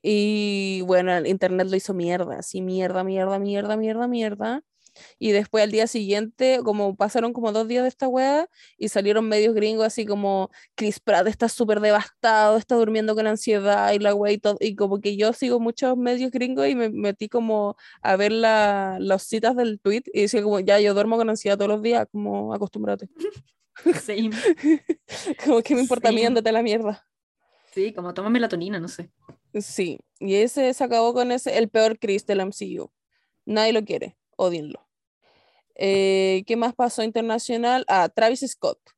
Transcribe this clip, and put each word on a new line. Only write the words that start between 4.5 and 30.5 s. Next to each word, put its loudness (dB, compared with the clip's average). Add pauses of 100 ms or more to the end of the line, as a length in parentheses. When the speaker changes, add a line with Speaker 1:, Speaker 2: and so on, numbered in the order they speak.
Speaker 1:
Y 0
después 2
al 0
día 2
siguiente, 0
como 0
pasaron 0
como -2
dos 0
días 0
de 0
esta -4
wea, 0 (280)
y -4
salieron 0
medios 4
gringos 0
así -4
como, -2 (240)
"Chris -4
Pratt 2
está 0
súper 0
devastado, 4
está -2
durmiendo 0
con 0
ansiedad", 2
y 0
la 2
wea 0
y 0
todo, 0
y -2
como -2
que -4
yo 2
sigo -2
muchos -2
medios -2
gringos 0
y 0
me 0
metí -4
como -2 (280)
a 4
ver 2
la, 2
las 0
citas 0
del 0
tweet, 0 (100)
y 0
decía 2
como, 2
"Ya, 4
yo 4
duermo 2
con 2
ansiedad 0
todos 0
los 0
días, 2
como, -4
acostúmbrate". -6
Speaker 2:
<laughs> -6
Same. -4 (640)
Speaker 1:
<laughs> -8
Como, 4
"¿Qué 0
me 2
importa 2
a 4
mí? 2
Speaker 2:
Same. 4
Speaker 1:
Ándate 2
a 2
la 2
mierda". -2 (680)
Speaker 2:
Sí, -4
como, -10
"Toma -6
melatonina", -2
no -8
sé. -14 (420)
Speaker 1:
Sí, -6 (200)
y -2
ese 2